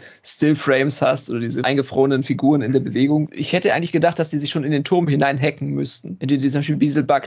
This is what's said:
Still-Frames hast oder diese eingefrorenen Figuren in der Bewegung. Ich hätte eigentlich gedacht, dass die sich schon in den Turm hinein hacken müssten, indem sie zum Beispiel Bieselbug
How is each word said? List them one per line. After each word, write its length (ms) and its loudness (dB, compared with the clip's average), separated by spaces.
Still-Frames 800 0
hast 280 0
oder 100 -4
diese 260 -4
eingefrorenen 580 2
Figuren 380 2
in 120 0
der 60 4
Bewegung. 520 2
Ich 220 -4
hätte 200 2
eigentlich 180 -2
gedacht, 280 2
dass 100 -2
die 80 -4
sich 140 -4
schon 120 -2
in 80 -4
den 120 0
Turm 240 2
hinein 320 2
hacken 300 -2
müssten, 500 -6
indem 200 0
sie 100 0
zum 100 0
Beispiel 180 -2
Bieselbug 500 0